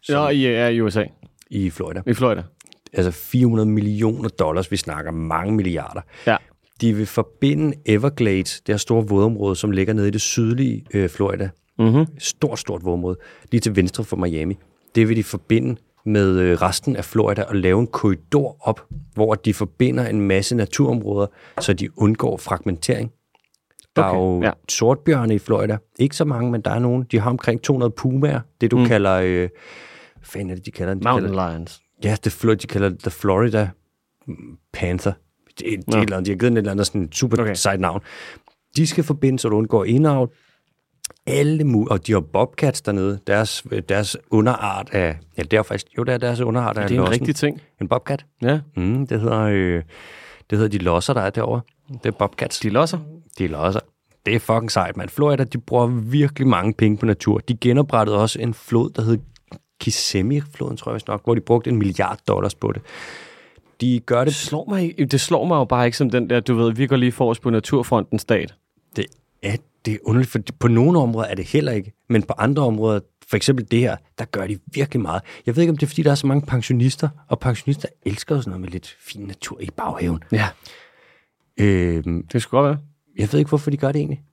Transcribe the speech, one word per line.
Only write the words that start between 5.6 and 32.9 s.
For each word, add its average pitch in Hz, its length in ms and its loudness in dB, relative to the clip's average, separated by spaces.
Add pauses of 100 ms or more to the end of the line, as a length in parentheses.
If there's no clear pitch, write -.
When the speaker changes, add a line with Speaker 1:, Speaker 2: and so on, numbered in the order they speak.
Speaker 1:
Ja. 110 100 2 (440)
Speaker 2:
De 113 140 2
vil 107 120 -2
forbinde 143 680 -2 (120)
Everglades, 107 760 0
det - 120 -4
her 104 60 0
store 113 300 0
vådområde, 101 480 2
som 107 140 -2
ligger 95 240 0
nede 104 140 2
i - 20 2
det 104 100 -4
sydlige, 117 760 -2
øh, 98 140 2
Florida. 95 420 -4 (280)
Speaker 1:
Mhm. 117 260 4 (140)
Speaker 2:
Stort, - 400 -4
stort 90 260 -8
vådområde, 90 320 -2 (340)
lige 117 100 2
til 104 160 0
venstre 95 280 2
for 107 120 -6
Miami. 87 400 -2 (380)
Det 113 140 4
vil 113 80 2
de 110 80 0
forbinde 113 560 -2 (260)
med, 101 320 4
øh, 90 240 4
resten 92 340 0
af 98 80 -6
Florida 104 380 0
og 101 140 -4
lave 92 240 4
en 123 60 2
korridor 117 760 0
op, - 260 -2 (280)
hvor 110 200 2
de 107 200 0
forbinder 127 520 0
en 107 140 -2
masse 98 360 2
naturområder, 104 680 0 (340)
så - 120 0
de 95 260 -4
undgår 107 380 2
fragmentering. 110 760 -4 (840)
Der - 60 2
Speaker 1:
Okay, 92 160 2
Speaker 2:
er 92 40 2
jo 90 200 2
Speaker 1:
ja. 107 80 2 (180)
Speaker 2:
sortbjørne 127 680 2
i 101 40 2
Florida. 107 400 0 (200)
Ikke 143 180 2
så 165 80 0
mange, 123 260 0
men 117 100 -2
der 98 100 -2
er 107 80 0
nogen. 123 320 2
De 120 100 2
har 117 100 0
omkring 120 320 -2
to - 100 0
hundrede 123 180 2
pumaer. 131 500 0 (200)
Det, 113 100 2
du 123 80 4
Speaker 1:
Mm. 123 80 6
Speaker 2:
kalder... 101 260 4
Øh, 92 260 2
hvad 90 100 0 (720)
fanden 95 280 -10
er 92 40 -8
det, 92 120 -14
de - 40 -12
kalder 95 240 -4
den? 92 80 -8
De 98 60 2
Speaker 1:
Mountain 95 260 2
Speaker 2:
kalder 92 180 -2
Speaker 1:
lions. 82 300 -12 (220)
Speaker 2:
Ja, 101 60 2
det 107 160 -2
er 107 40 2
Florida, 110 320 2
de - 40 -12
kalder 101 220 0
The 90 220 -6